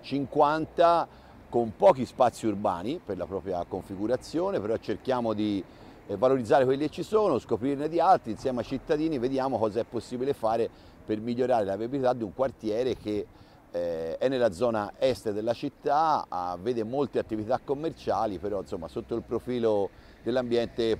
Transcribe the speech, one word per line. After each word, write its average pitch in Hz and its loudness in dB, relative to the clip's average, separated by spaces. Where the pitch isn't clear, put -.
cinquanta 151 2
con 117 0
pochi 139 6
spazi - 2
urbani 104 -2
per 95 -6
la 85 -4
propria 87 -4
configurazione, 120 -4
però 104 -2
cerchiamo 117 -2
di, 104 0
eh, 101 -4
valorizzare 127 4
quelli 139 0
che 147 -4
ci 180 -10
sono, 196 2
scoprirne 135 -2
di 165 0
altri, 170 6
insieme 123 -2
ai 110 -4
cittadini 151 -2
vediamo 131 0
cosa 110 0
è 107 -2
possibile 123 -6
fare 113 0
per 107 -2
migliorare 120 0
la 98 -2
viabilità 127 0
di 120 -6
un 95 -6
quartiere 120 -2
che, 104 -4
eh, 82 -4
è 127 2
nella 120 2
zona 107 0
est 123 0
della 107 -2
città, 143 0
ha, 90 -4
vede 113 -2
molte 127 -2
attività 110 -4
commerciali, 113 -4
però 101 -4
insomma 87 -10
sotto 117 -6
il 110 -4
profilo 113 0
dell'ambiente 117 0